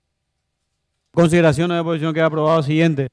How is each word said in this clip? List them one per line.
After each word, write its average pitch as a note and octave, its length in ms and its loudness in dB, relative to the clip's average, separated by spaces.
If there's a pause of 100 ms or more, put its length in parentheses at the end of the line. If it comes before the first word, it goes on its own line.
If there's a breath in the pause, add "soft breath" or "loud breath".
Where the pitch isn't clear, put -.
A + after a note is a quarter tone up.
(1120)
Consideración, E3 560 2
no F3 60 -2
hay E3+ 60 -2
oposición, D#3+ 340 -4
queda D#3+ 120 0
aprobado. D#3 360 0
Siguiente. D3+ 500 0